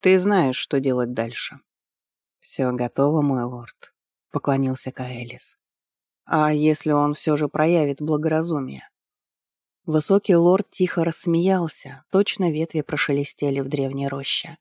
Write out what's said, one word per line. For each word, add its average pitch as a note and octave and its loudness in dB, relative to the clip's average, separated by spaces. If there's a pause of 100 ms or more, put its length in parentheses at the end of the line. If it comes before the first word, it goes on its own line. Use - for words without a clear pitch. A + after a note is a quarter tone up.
Ты F#3 4
знаешь, F3+ 2
что - -2
делать B2 0
дальше». - -8 (800)
«Всё B2+ -4
готово, C#3+ 2
мой C3 0
лорд», B2 -12 (380)
поклонился C3+ -2
Каэлис. B2 -12 (680)
«А D3+ 2
если D3+ 2
он D3 2
всё D3 0
же D3+ 0
проявит D#3 2
благоразумие?» D3+ -2 (1000)
Высокий E3+ 4
лорд F3+ 4
тихо F3+ -2
рассмеялся, E3+ -2
точно F#3+ 0
ветви D#3 -2
прошелестели C#3+ -2
в C#3+ -6
древней C#3 -2
роще. C#3 -6